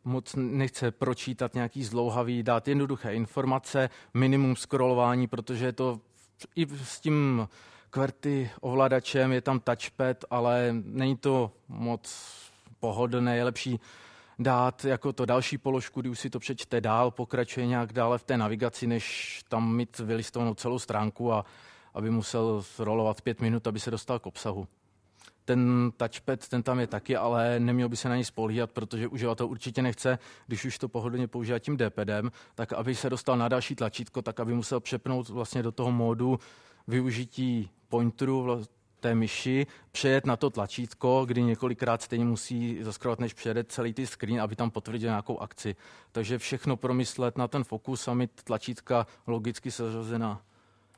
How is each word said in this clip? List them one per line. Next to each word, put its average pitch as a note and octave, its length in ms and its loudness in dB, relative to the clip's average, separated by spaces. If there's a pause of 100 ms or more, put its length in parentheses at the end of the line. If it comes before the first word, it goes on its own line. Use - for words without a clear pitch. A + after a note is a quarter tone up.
moc B2 320 -2
nechce B2+ 560 0
pročítat, B2+ 640 -2
nějaký B2+ 300 -2
zdlouhavý, A#2+ 600 0
dát A#2 240 2
jednoduché C#3 460 0
informace, C3 760 0 (240)
minimum C3 420 4
scrollování, B2 720 4
protože A#2+ 380 -4
je B2 80 0
to B2 260 0 (560)
i E3 120 2 (160)
s - 160 -12
tím C#3 500 4 (400)
qwerty C3+ 640 0 (100)
ovladačem, C3 720 4
je B2+ 100 2
tam C3 180 2
touchpad, B2+ 580 -2 (120)
ale A#2+ 400 2 (140)
není C3 340 0
to C3 340 2 (160)
moc A#2 580 -6 (540)
pohodlné, A#2+ 580 2
je A#2+ 60 2
lepší A#2+ 360 -2 (600)
dát B2+ 460 4
jako C3+ 280 0
to B2+ 120 -2
další B2 320 2
položku, C3 440 -2
kdy B2+ 80 -4
už A#2 100 -6
si C3+ 100 -6
to B2 100 -6
přečte A#2+ 420 -2
dál, A2+ 300 4
pokračuje B2 540 -2
nějak A#2+ 280 0
dále A#2+ 240 2
v - 60 -6
té B2+ 140 0
navigaci, A2+ 500 0
než - 640 -4
tam A2+ 260 2
mít A#2+ 240 -2
vylistovanou A2+ 540 -2
celou B2 260 -2
stránku A2 540 0
a G#2 120 2 (480)
aby G#2+ 160 -2
musel A2+ 540 0
scrollovat A2 580 0
pět A#2 200 -2
minut, A#2 260 2
aby A2 120 -2
se A#2 120 -6
dostal A#2 280 -4
k - 60 -14
obsahu. G2 420 -6 (800)
Ten B2 520 4
touchpad, - 500 -4
ten B2 160 0
tam B2+ 160 0
je A#2+ 80 0
taky, A#2 300 -2
ale A#2+ 420 2
neměl A#2+ 300 2
by A#2+ 80 -4
se B2+ 120 -2
na A#2+ 60 2
něj B2 80 2
spolíhat, A2 480 -2
protože A2+ 360 -4
uživatel A#2 400 -2
určitě B2+ 340 -4
nechce, B2+ 380 0 (280)
když A2 180 -4
už B2+ 120 -6
to C3 100 -6
pohodlně A#2+ 400 -2
používá A#2 320 -2
tím D3 180 -4
D-padem, G#2+ 540 0 (240)
tak A2+ 180 -6
aby A#2+ 220 -2
se C3 140 -2
dostal B2+ 280 0
na A#2 100 2
další B2+ 280 0
tlačítko, A#2 460 -4
tak A2 180 -6
aby A#2 140 -2
musel A#2+ 260 0
přepnout B2+ 500 -4
vlastně A#2+ 340 -4
do A2+ 80 -2
toho B2 200 0
módu A#2+ 480 2 (480)
využití B2 800 0 (200)
pointeru, B2 540 2
vla-, A#2+ 220 -2 (340)
té A#2 160 2
myši, C3 520 0 (240)
přejet C3+ 340 4
na B2 120 2
to C#3+ 120 2
tlačítko, B2+ 760 0
kdy B2 180 2
několikrát A#2 580 0
stejně A#2+ 240 0
musí A#2 580 -2
zaskrolovat, A2+ 360 -4
než A#2 140 -4
přejede A#2 300 -2
celý A#2 300 -4
ty C3 140 -6
screen, A#2 340 -2
aby G#2+ 140 -2
tam A#2 160 0
potvrdil A2+ 380 -4
nějakou G#2+ 300 -2
akci. G2+ 360 -8 (360)
Takže A2+ 260 -2
všechno B2+ 400 -2
promyslet B2+ 600 -2
na B2 100 0
ten C3+ 160 -2
fokus A#2 440 -6
a B2+ 60 0
mít B2 300 -2
tlačítka B2 640 -2 (200)
logicky A#2 440 -4
seřazená. A2+ 680 -4 (560)